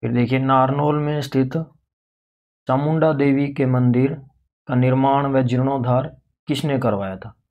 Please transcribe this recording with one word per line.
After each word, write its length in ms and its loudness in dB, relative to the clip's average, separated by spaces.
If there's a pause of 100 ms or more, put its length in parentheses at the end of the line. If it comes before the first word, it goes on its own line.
फिर 120 -4
देखिए, 260 0
नारनौल 560 2
में 260 -2
स्थित 360 -2 (1080)
चामुंडा 460 0
देवी 400 0
के 120 -2
मंदिर 480 2 (540)
का 80 -2
निर्माण 520 2
व 140 0
जीर्णोद्धार 800 -2 (260)
किसने 320 -2
करवाया 380 -4
था? 340 -18